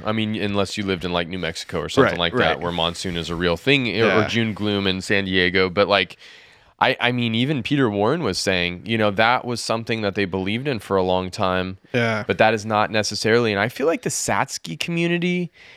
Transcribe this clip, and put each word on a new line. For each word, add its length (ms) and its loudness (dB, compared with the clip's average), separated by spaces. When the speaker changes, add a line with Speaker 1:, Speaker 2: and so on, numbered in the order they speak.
Speaker 1:
I 60 0
mean, 240 -2
unless 420 -2
you 80 -6
lived 200 -2
in, 60 -4
like, 160 0
New 120 -8
Mexico 420 -6
or 80 -6
something 220 4
Speaker 2:
Right, 80 -4
Speaker 1:
like 140 0
that, 60 0
Speaker 2:
right. 40 -8
Speaker 1:
where 120 -2
monsoon 460 -2
is 120 -6
a 60 -4
real 220 0
thing, 300 2
or, 40 -4
Speaker 2:
Yeah. 200 2
Speaker 1:
or 40 -4
June 240 -2
gloom 340 0
in 140 0
San 240 -2
Diego. 440 2
But, 200 2
like, 280 2
I, 200 4
I 100 2
mean, 240 0
even 260 0
Peter 280 2
Warren 340 0
was 140 -2
saying, 480 0
you 120 0
know, 140 4
that 320 4
was 180 -6
something 400 -2
that 140 0
they 80 0
believed 420 -2
in 140 -2
for 160 -2
a 80 4
long 260 0
time. 480 -2
Speaker 2:
Yeah. 320 0
Speaker 1:
But 120 0
that 160 6
is 120 -4
not 240 2
necessarily, 600 2
and 80 0
I 80 2
feel 180 -4
like 180 0
the 60 -4
Satsuki 680 -4
community 720 0